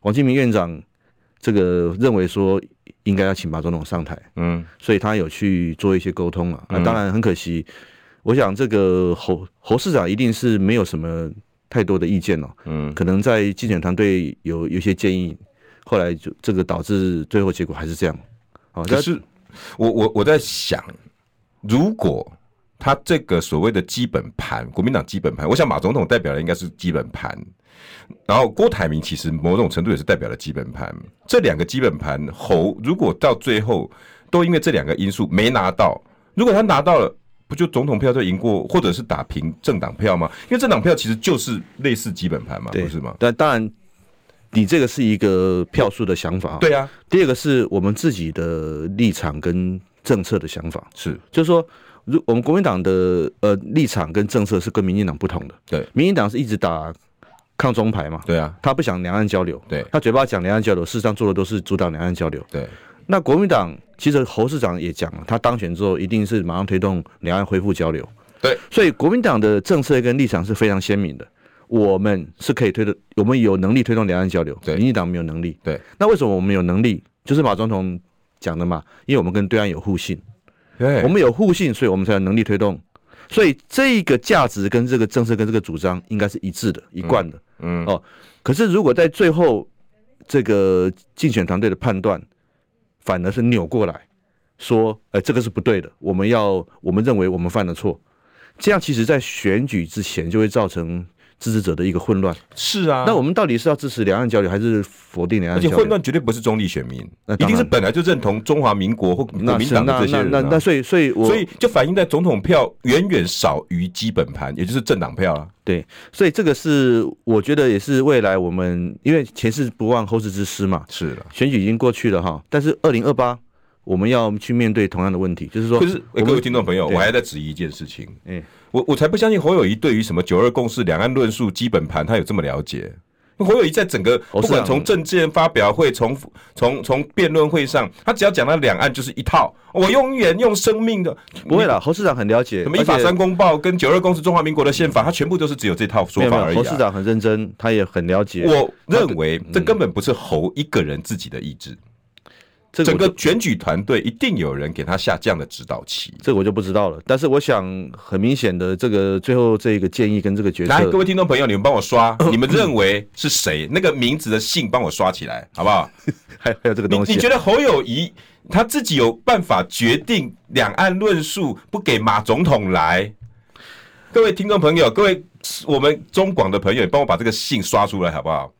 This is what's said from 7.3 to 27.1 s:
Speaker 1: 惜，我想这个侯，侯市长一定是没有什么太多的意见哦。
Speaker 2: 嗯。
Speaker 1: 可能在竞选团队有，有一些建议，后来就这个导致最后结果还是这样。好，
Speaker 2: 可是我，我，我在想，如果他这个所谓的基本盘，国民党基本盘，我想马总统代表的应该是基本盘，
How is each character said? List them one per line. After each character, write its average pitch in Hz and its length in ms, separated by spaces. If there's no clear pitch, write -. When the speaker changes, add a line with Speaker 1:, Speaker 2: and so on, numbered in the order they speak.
Speaker 1:
惜， 85 320
我 113 100
想 117 180
这 120 140
个 92 480
侯， 92 320
侯 - 180
市 190 140
长 95 180
一 104 60
定 117 160
是 110 260
没 98 160
有 110 100
什 - 140
么 82 320
太 110 140
多 98 120
的 87 80
意 92 140
见 85 240
哦。 67 60
Speaker 2:
嗯。 76 280
Speaker 1:
可 78 120
能 95 180
在 107 300
竞 110 160
选 92 120
团 90 140
队 92 480
有， 82 240
有 85 120
一 - 20
些 98 120
建 95 240
议， 87 200
后 - 120
来 87 160
就 82 300
这 110 100
个 92 120
导 87 180
致 92 480
最 107 100
后 95 120
结 85 120
果 80 80
还 78 140
是 82 80
这 90 120
样。 76 120
好， 87 100
Speaker 2:
可 131 180
是 170 160
我， 113 120
我， 110 280
我 104 80
在 151 120
想， - 460
如 139 340
果 82 320
他 139 240
这 165 160
个 90 200
所 - 200
谓 110 120
的 95 100
基 120 240
本 - 180
盘， - 340
国 90 140
民 127 80
党 90 120
基 - 140
本 - 160
盘， 73 140
我 107 60
想 151 120
马 78 140
总 90 120
统 107 140
代 120 120
表 76 140
的 71 80
应 82 60
该 87 80
是 87 160
基 87 220
本 73 160
盘， - 280